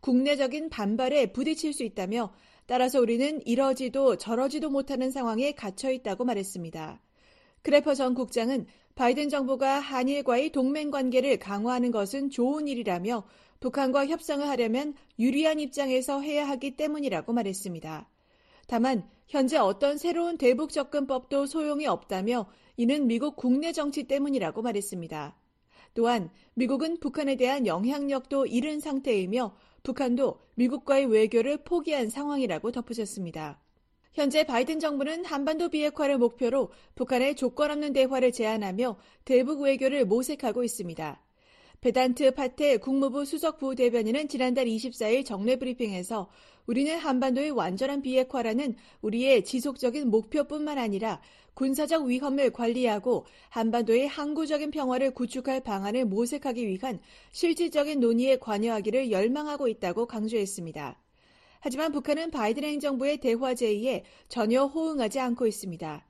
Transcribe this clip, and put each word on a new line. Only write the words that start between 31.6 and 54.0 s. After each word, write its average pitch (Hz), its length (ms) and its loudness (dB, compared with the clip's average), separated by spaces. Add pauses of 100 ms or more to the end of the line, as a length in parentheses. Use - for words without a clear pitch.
포기한 294 460 0
상황이라고 254 640 -2
덧붙였습니다. 190 880 -8 (520)
현재 294 300 2
바이든 269 360 0
정부는 302 440 -2
한반도 320 460 -2
비핵화를 294 480 0
목표로 240 540 2 (240)
북한에 262 400 0
조건 294 360 0
없는 294 220 -4
대화를 254 380 4
제안하며 220 640 -2 (260)
대북 262 380 4
외교를 269 440 2
모색하고 233 580 0
있습니다. 165 580 -8 (600)
베단트 254 540 4
파테 269 420 2
국무부 269 480 0
수석 311 320 -4
부대변인은 247 720 0
지난달 254 400 0
이십사일 226 560 0
정례 220 320 0
브리핑에서 220 760 -4 (380)
우리는 277 280 0
한반도의 269 540 0
완전한 262 540 -2
비핵화라는 254 720 0 (260)
우리의 233 420 4
지속적인 262 680 -2
목표뿐만 294 680 0
아니라 214 440 -4 (340)
군사적 285 500 0
위험을 262 460 0
관리하고 233 760 0 (240)
한반도의 226 580 2